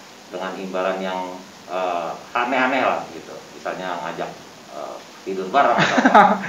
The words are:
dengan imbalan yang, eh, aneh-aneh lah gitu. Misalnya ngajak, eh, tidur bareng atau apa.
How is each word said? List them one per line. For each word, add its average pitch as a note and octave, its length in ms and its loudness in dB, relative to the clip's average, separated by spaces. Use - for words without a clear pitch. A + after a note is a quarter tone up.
dengan F2+ 240 -8
imbalan F#2+ 480 -4
yang, F#2 160 -4
eh, F2 440 -2
aneh-aneh B2+ 560 0
lah E2 240 0
gitu. - 240 -14
Misalnya F2 400 -6
ngajak, E2+ 320 -8
eh, D2 240 -10
tidur F#2+ 240 -6
bareng B2+ 240 6
atau - 220 2
apa. G#3 160 10